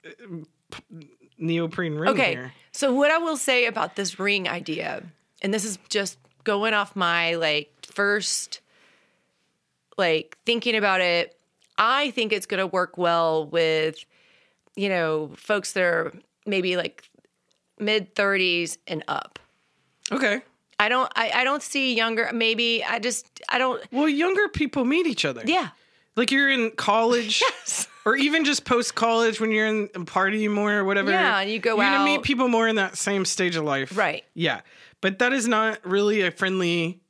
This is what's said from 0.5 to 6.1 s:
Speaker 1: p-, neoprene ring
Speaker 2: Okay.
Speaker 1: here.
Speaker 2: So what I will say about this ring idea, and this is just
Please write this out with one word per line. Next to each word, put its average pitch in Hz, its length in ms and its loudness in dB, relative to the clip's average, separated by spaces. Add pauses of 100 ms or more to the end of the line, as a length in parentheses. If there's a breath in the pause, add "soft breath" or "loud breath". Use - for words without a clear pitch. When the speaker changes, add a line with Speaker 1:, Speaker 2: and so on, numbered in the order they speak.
Speaker 1:
p-, 160 360 -18 (300)
neoprene 165 580 -4
ring 165 160 0
Speaker 2:
Okay. 208 200 2
Speaker 1:
here. 127 220 -8 (180 soft breath)
Speaker 2:
So 269 220 0
what 285 180 4
I 320 60 4
will 330 200 -2
say 247 280 2
about - 320 -2
this 196 200 -4
ring 196 300 0
idea, - 560 -6 (380)
and 196 120 -2
this 208 120 -2
is 202 120 -8 (120)
just 196 280 -4 (260)